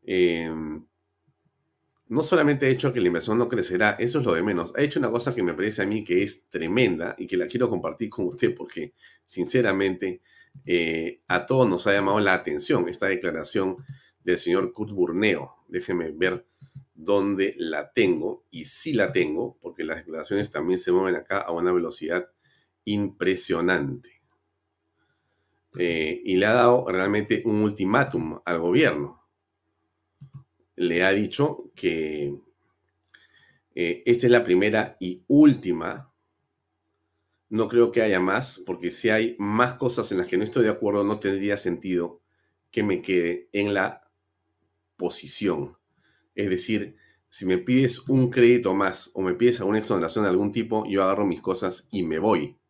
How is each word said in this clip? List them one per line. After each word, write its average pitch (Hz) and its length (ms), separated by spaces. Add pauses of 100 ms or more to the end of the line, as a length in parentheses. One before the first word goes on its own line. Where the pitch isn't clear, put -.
Em, 82 800 (1200)
no 139 160
solamente 147 420
ha 131 40
hecho 127 220
que 110 100
la 90 40
inversión 87 320
no 120 100
crecerá, 104 520
eso 127 180
es 127 80
lo 95 80
de 82 80
menos, 90 340
ha 139 60
hecho 143 160
una 123 140
cosa 120 240
que 104 80
me 87 100
parece 101 300
a - 20
mí 104 180
que 90 200
es - 260
tremenda 87 720
y 90 80
que 92 100
la 82 80
quiero 120 240
compartir 87 400
con - 160
usted - 300
porque, - 380 (340)
sinceramente, 98 960 (420)
eh, 82 640
a 90 180
todos 127 240
nos 87 160
ha 101 80
llamado 101 260
la 98 140
atención 87 560
esta 92 160
declaración 92 720 (460)
del 87 160
señor 90 340
Kurt 107 180
Burneo. 90 680 (100)
Déjeme 87 420
ver 90 380 (480)
dónde 98 640
la 78 340
tengo, 92 560
y 80 160
sí - 280
la 98 180
tengo, 78 500
porque 82 220
las 80 140
declaraciones 80 520
también 87 300
se 90 120
mueven 92 240
acá 95 220
a 85 140
una 87 200
velocidad 85 600 (540)
impresionante. 90 1300 (1600)
Eh, 82 480
y 92 120
le 101 100
ha 110 60
dado 123 340
realmente 104 580
un 107 160
ultimátum 101 840
al 85 160
gobierno. 87 580 (1600)
Le 87 280
ha 95 80
dicho 104 640
que, 78 640 (1400)
eh, 85 300
esta 120 220
es 120 40
la 120 140
primera 101 540
y 90 280
última, 110 840 (1400)
no 110 180
creo 120 240
que 117 100
haya 98 200
más, 95 440
porque 87 260
si - 180
hay 110 300
más 113 360
cosas 117 360
en 92 80
las 90 80
que 92 100
no 107 80
estoy 117 180
de 107 60
acuerdo, 101 340
no 104 160
tendría 98 380
sentido 87 640 (500)
que 107 120
me 98 180
quede 87 500
en 101 220
la - 360 (840)
posición. 82 840 (560)
Es 101 160
decir, 101 460 (320)
si - 180
me 92 120
pides 127 500
un 131 220
crédito 120 440
más 95 400
o 95 80
me 92 120
pides 120 260
alguna 104 200
exoneración 104 440
de 98 60
algún 101 240
tipo, 110 340
yo 98 160
agarro 98 220
mis 90 160
cosas 92 500
y 95 120
me 80 160
voy. 87 380 (120)